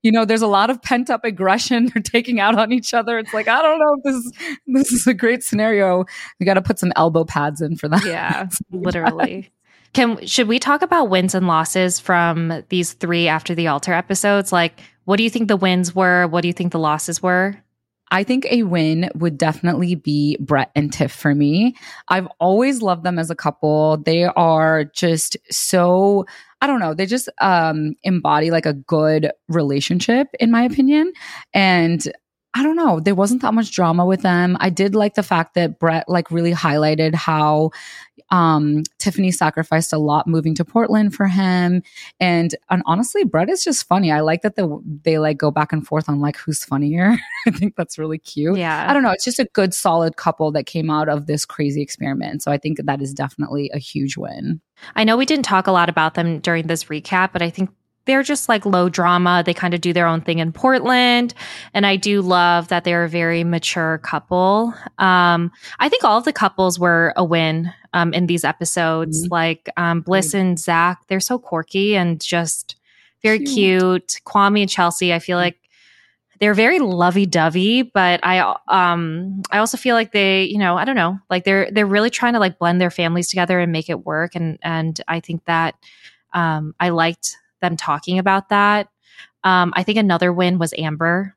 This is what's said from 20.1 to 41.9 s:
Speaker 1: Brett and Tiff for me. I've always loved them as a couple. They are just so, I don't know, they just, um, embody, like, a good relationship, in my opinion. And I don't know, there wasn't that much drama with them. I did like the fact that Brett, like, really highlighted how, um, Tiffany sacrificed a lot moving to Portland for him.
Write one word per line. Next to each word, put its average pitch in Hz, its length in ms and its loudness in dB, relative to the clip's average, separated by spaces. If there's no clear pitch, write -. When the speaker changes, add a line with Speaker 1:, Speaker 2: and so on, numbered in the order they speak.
Speaker 1:
Brett 135 360 0
and 147 160 0
Tiff 139 200 -2
for 143 240 0
me. 160 400 2
I've 180 200 0
always 226 420 2
loved 180 220 -2
them 180 160 0
as 165 100 -4
a 170 60 -6
couple. 156 640 0
They 165 260 2
are 160 640 2
just 165 520 -2
so, 190 720 2
I 262 60 0
don't 277 140 0
know, 160 160 -2
they 190 100 -2
just, 240 240 -4
um, 160 540 2
embody, 156 460 2
like, 165 160 0
a 151 80 0
good 156 560 0
relationship, 170 800 0
in 233 100 2
my 233 140 4
opinion. 294 500 2
And 170 480 4
I 247 80 0
don't 311 120 2
know, 262 240 2
there 190 160 2
wasn't 208 280 2
that 214 120 0
much 226 160 0
drama 175 360 2
with 190 140 0
them. 180 380 2
I 185 120 2
did 196 240 0
like 208 200 0
the 208 80 -2
fact 165 320 -2
that 170 240 -2
Brett, 165 300 0
like, 175 220 0
really 170 220 0
highlighted 156 640 0
how, 156 560 2
um, 156 540 2
Tiffany 185 320 0
sacrificed 160 640 0
a 156 40 0
lot 151 300 0
moving 160 280 0
to 170 100 -2
Portland 214 480 2
for 196 140 0
him. 180 560 2